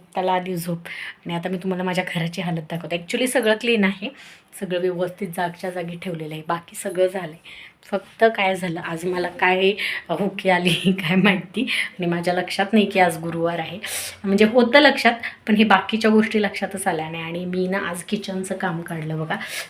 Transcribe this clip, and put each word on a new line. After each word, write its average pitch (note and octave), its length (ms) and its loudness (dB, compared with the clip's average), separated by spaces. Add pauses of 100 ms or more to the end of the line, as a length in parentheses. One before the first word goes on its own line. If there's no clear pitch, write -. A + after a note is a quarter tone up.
(140)
त्याला F#3 180 0
आली F#3 240 -2
झोप. E3+ 220 -4 (480)
आणि E3+ 80 -6
आता E3+ 140 -6
मी F#3 100 -4
तुम्हाला F#3 260 -4
माझ्या F3+ 200 0 (120)
घराची E3+ 260 -4
हालत E3 280 -2
दाखवते. E3+ 260 -6
Actually A#3 300 -2
सगळं A3+ 340 2
क्लीन A#3 240 2
आहे, G3 240 -2 (520)
सगळं F3+ 200 -4
व्यवस्थित F3+ 480 -4
जागच्या F3 420 -6
जागी F3 320 -8
ठेवलेलं D#3+ 320 -8
आहे, D#3 140 -10
बाकी E3+ 280 -6
सगळं F#3 300 0
झालंय. F3+ 320 -6 (520)
फक्त - 340 0 (120)
काय F#3+ 200 0
झालं, F3+ 240 -4
आज E3+ 240 -6
मला F3+ 240 -2
काय F#3 440 4 (360)
हुकी F#3+ 420 0
आली F3+ 180 4
<laughs> E3+ 240 0
काय F#3 240 0
माहिती, F#3+ 460 2
आणि - 440 -4
माझ्या E3+ 280 0
लक्षात F#3+ 380 0
नाही G#3+ 140 6
की G3 140 2
आज E3+ 180 6
गुरुवार E3 400 -2
आहे. E3 200 -8 (460)
म्हणजे G3 200 6
होतं A#3 360 6
लक्षात, C4 320 6 (360)
पण A3 60 6
हे G#3+ 100 6
बाकीच्या G#3 460 4
गोष्टी G#3+ 320 4
लक्षातच F#3+ 440 -4
आल्या D#3+ 240 -2
नाही. E3 120 -8
आणि E3+ 220 -6
मी F3+ 240 -2
ना F#3+ 100 -2
आज F3+ 240 -6
किचनचं F#3+ 520 -6
काम F3 260 -4
काढलं D#3 380 -6
बघा, D#3+ 180 -4 (340)